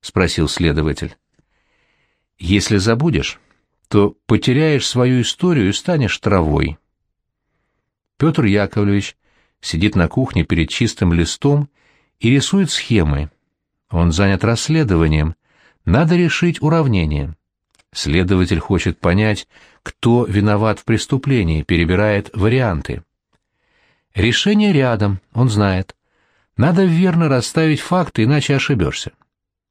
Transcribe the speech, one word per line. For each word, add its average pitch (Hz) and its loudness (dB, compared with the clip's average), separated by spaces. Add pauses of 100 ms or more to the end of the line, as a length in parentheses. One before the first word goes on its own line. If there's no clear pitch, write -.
спросил 85 0
следователь. 76 -2 (1200)
«Если 98 0
забудешь, 113 -2 (480)
то 101 2
потеряешь 131 0
свою 123 0
историю 139 0
и 101 -2
станешь 143 -2
травой». 78 0 (1400)
Петр 147 0
Яковлевич 101 0 (460)
сидит 90 -2
на 87 2
кухне 123 -2
перед 82 0
чистым 98 0
листом 143 0 (500)
и 117 0
рисует 147 0
схемы. 76 -2 (580)
Он 85 2
занят 98 0
расследованием. 90 0 (500)
Надо 156 2
решить 175 0
уравнение. 90 0 (580)
Следователь 90 0
хочет 90 -4
понять, 101 0 (360)
кто 120 0
виноват 104 0
в - -18
преступлении, 110 -2
перебирает 92 0
варианты. 107 -2 (1080)
Решение 202 2
рядом, 110 0 (140)
он 123 0
знает. 101 -2 (640)
Надо 170 2
верно 170 2
расставить 147 0
факты, 175 -2
иначе 143 0
ошибешься. 107 -2 (600)